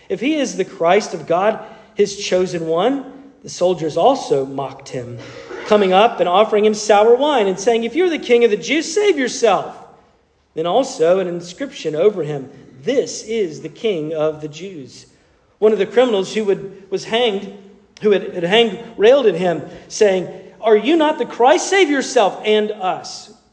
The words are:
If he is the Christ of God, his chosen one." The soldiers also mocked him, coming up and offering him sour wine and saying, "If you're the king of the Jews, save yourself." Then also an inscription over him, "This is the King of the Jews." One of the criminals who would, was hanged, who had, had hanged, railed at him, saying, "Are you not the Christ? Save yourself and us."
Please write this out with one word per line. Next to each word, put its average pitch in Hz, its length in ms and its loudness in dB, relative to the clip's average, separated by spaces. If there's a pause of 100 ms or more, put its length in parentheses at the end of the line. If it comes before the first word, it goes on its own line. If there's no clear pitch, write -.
If 190 120 -4
he 294 140 -2
is 226 220 -4
the 185 80 -2
Christ 185 480 0
of 156 140 -10
God, 190 320 0 (340)
his 202 220 0
chosen 175 500 -2
one." 196 460 -2 (300)
The - 80 -20
soldiers 160 480 -2
also 147 480 2
mocked 135 420 -10
him, 120 300 -10 (480)
coming 208 260 4
up 214 300 4
and 233 80 0
offering 208 340 2
him 214 100 4
sour 214 400 4
wine 254 340 2
and 185 120 -2
saying, 233 240 0
"If 226 100 -6
you're 359 160 2
the 311 80 -4
king 240 280 2
of 233 60 4
the - 40 2
Jews, 233 380 -2
save 415 260 2
yourself." 208 560 0 (800)
Then 160 100 -4
also 180 540 0
an 185 80 -4
inscription 170 680 -10
over 185 300 0
him, 147 260 -8 (340)
"This 214 400 -2
is 208 360 -6
the 156 80 -14
King 160 460 -6
of 156 260 -4
the 151 80 -12
Jews." 151 600 -16 (520)
One 214 140 4
of 208 40 0
the 190 80 0
criminals 226 480 0
who 214 120 -2
would, 185 440 -6
was 190 140 -6
hanged, 220 480 -2 (500)
who 208 100 2
had, - 220 0
had 175 100 -6
hanged, 202 360 2 (160)
railed 247 300 4
at 190 100 2
him, 170 280 -2 (260)
saying, 185 400 0 (320)
"Are 214 160 4
you 226 180 2
not 311 220 2
the 240 80 -4
Christ? 277 420 2
Save 370 220 2
yourself 247 560 0
and 214 260 0
us." - 580 -8 (240)